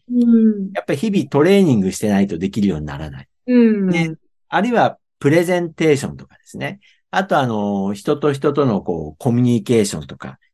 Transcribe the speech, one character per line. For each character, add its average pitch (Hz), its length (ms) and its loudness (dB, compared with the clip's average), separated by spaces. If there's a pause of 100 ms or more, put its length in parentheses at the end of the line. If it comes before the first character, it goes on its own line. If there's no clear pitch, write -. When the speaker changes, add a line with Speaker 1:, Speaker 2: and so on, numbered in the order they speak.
Speaker 1:
う 247 60 -8
ん。 226 580 4
Speaker 2:
や - 80 -6
っ - 40 -6
ぱ 170 80 -4
り 135 40 -2
日 208 140 -2
々 185 140 0
ト 147 180 2
レ 196 160 6
ー 190 40 6
ニ 139 120 4
ン 101 60 2
グ 92 100 -2
し - 60 -8
て 107 100 -4
な 101 140 2
い 98 60 0
と 85 100 -6
で 95 140 -4
き 110 100 -4
る 101 80 2
よ 80 80 -2
う - 20 -8
に 76 60 -10
な 71 120 -10
ら 76 140 -12
な 135 120 -16
い。 - 40 -20 (200)
Speaker 1:
う 226 400 4
ん。 - 20 2
Speaker 2:
で、 165 260 -2 (320)
あ 165 140 -2
る 240 80 0
い - 20 -2
は 156 260 2 (220)
プ 143 100 2
レ 170 140 4
ゼ 175 160 0
ン 170 140 -6
テ 160 200 2
ー - 40 0
シ 139 80 -6
ョ 73 60 -6
ン 135 40 -14
と 131 120 -20
か - 80 -20
で - 100 -20
す - 120 -20
ね。 143 220 -12 (300)
あ 190 160 -2
と、 175 120 0
あ 135 80 0
の、 101 480 -2
人 143 220 -4
と 147 160 -2
人 147 220 -2
と 147 120 0
の 104 160 0
こ 80 340 -8
う、 - 20 -20
コ 117 160 -2
ミ 120 80 0
ュ - 20 2
ニ 120 200 2
ケ 117 180 2
ー 101 40 2
シ 82 120 -8
ョ 76 60 -10
ン 67 40 -18
と - 80 -16
か、 67 220 -16 (160)